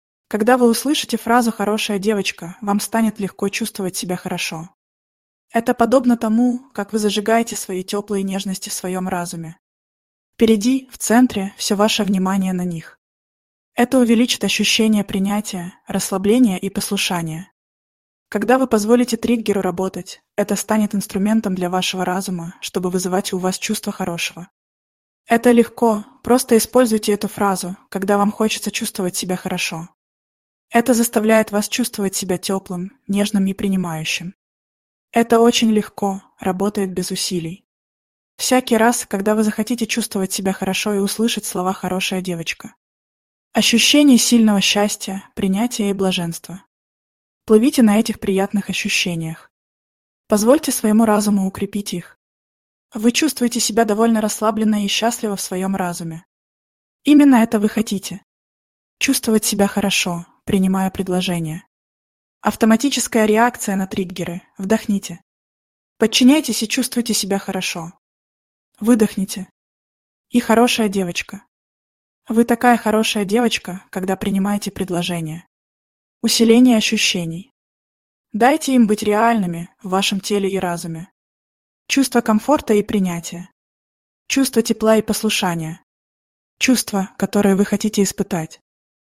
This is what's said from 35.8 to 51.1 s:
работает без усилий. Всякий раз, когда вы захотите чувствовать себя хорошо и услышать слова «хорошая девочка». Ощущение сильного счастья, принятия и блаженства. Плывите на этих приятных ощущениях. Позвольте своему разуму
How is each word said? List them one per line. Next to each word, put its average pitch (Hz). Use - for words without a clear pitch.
работает 190
без 180
усилий. 180
Всякий 247
раз, 226
когда 208
вы 220
захотите 214
чувствовать 202
себя 190
хорошо 190
и -
услышать 208
слова 185
«хорошая 185
девочка». 170
Ощущение 247
сильного 220
счастья, 202
принятия 202
и -
блаженства. 180
Плывите 240
на 208
этих 226
приятных 196
ощущениях. 170
Позвольте 240
своему 220
разуму 208